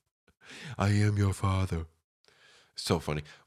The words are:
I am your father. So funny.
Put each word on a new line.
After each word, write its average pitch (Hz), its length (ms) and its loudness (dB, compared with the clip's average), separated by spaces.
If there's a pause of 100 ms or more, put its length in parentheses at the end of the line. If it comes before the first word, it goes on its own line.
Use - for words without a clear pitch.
(760)
I 101 120 2
am 104 280 4
your 101 160 4
father. 95 520 -2 (880)
So - 240 0
funny. 76 240 -4 (240)